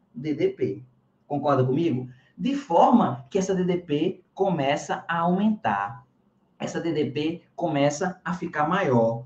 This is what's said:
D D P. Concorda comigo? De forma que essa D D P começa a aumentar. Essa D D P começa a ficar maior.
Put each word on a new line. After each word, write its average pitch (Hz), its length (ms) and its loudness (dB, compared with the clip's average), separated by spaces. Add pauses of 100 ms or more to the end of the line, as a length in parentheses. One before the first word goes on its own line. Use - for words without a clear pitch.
(140)
D - 200 -4
D 190 160 0
P. - 340 -6 (420)
Concorda 143 380 2
comigo? 131 420 0 (300)
De 269 180 -2
forma 214 760 2
que 196 80 0
essa 190 160 0
D 180 100 0
D 175 140 0
P 156 440 -2 (120)
começa 151 760 0
a 170 120 -2
aumentar. 175 840 0 (540)
Essa - 200 -6
D 160 140 -2
D 147 180 0
P 151 320 -4 (140)
começa 156 680 0
a 175 120 -4
ficar 156 340 -2
maior. 127 580 2